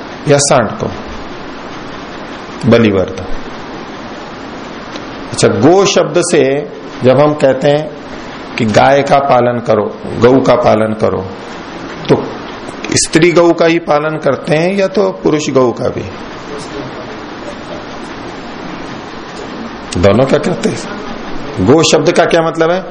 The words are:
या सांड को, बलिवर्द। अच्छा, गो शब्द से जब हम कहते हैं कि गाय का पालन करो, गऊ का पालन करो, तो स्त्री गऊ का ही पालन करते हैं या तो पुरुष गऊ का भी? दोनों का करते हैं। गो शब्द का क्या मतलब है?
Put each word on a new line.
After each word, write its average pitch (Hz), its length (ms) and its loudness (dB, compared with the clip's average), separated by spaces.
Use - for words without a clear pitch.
या 139 100 6
सांड 131 320 2
को, 110 180 -6
बलिवर्द। 104 560 4
अच्छा, - 160 2
गो 139 380 6
शब्द 170 360 2
से 143 400 2
जब 131 160 6
हम 151 140 6
कहते 135 360 2
हैं 151 200 2
कि 120 100 0
गाय 127 360 6
का 139 180 4
पालन 123 400 2
करो, 107 260 2
गऊ 127 220 6
का 123 140 4
पालन 110 380 2
करो, 95 280 0
तो - 140 4
स्त्री 165 400 2
गऊ 170 220 6
का 170 120 2
ही 165 140 4
पालन 156 380 0
करते 151 380 0
हैं 175 180 2
या 196 140 2
तो 190 240 0
पुरुष 156 380 0
गऊ 127 220 4
का 110 180 -2
भी? - 120 -6
दोनों 101 240 6
का 139 120 4
करते 180 320 -2
हैं। - 960 -6
गो 156 180 8
शब्द 151 280 4
का 170 140 4
क्या 170 160 4
मतलब 160 300 2
है? 185 200 0